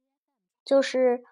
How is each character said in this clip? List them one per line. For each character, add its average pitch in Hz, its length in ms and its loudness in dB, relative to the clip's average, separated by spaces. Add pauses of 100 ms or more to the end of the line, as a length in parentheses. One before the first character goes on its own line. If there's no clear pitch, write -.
(640)
就 277 160 0
是 254 520 0